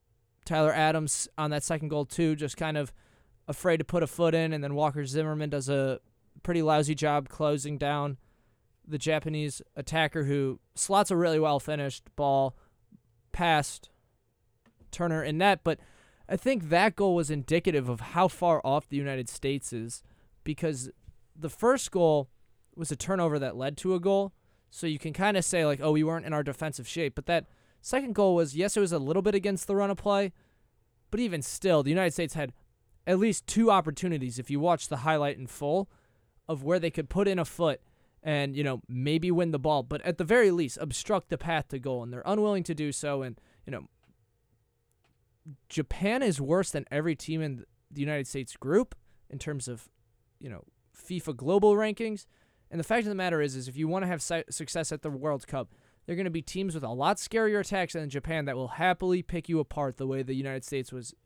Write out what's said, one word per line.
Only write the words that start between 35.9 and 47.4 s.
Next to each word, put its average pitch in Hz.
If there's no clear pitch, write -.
of 143
where 175
they 165
could 151
put 196
in 190
a 156
foot 160
and, 143
you 147
know, 131
maybe 151
win 170
the 156
ball, 143
but 147
at 170
the 180
very 208
least 170
obstruct -
the 170
path 160
to 139
goal, 127
and 120
they're 123
unwilling 208
to 165
do 147
so. 139
And, 123
you 135
know, 95
Japan 202
is 185
worse 165
than 139
every 156
team 160